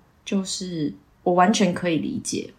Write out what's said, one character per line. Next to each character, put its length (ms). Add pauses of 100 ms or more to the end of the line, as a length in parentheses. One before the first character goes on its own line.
(240)
就 200
是， 500 (300)
我 100
完 180
全 220
可 160
以 80
理 220
解 400